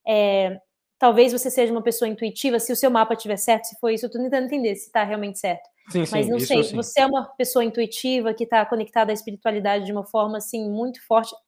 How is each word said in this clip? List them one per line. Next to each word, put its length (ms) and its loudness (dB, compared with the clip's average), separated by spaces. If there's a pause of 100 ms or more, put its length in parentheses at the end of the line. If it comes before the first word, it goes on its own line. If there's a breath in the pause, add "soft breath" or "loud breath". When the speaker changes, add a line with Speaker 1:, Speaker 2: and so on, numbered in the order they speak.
Speaker 1:
é, 520 2 (400)
talvez 340 6
você 180 -2
seja 220 2
uma 100 -2
pessoa 260 -2
intuitiva, 500 -2
se 140 -2
o 40 0
seu 140 2
mapa 260 2
tiver 200 -6
certo, 280 0
se 160 -14
for 100 0
isso, 160 -2
eu 40 -6
tô 80 -8
tentando 280 -2
entender 300 -2
se 140 -16
tá 120 0
realmente 360 -6
certo. 300 -4 (220)
Speaker 2:
Sim, 220 0
Speaker 1:
Mas 140 2
Speaker 2:
sim, 40 -2
Speaker 1:
não 60 0
Speaker 2:
isso 100 -2
Speaker 1:
sei, 160 4
Speaker 2:
sim. 140 -2
Speaker 1:
você 240 0
é 60 6
uma 180 0 (120)
pessoa 280 0
intuitiva 680 -2
que 140 -4
tá 180 4
conectada 460 -2
à 40 0
espiritualidade 680 -4
de 80 -6
uma 140 -4
forma, 320 -2
assim, 320 -8
muito 340 -6
forte. 300 2 (140)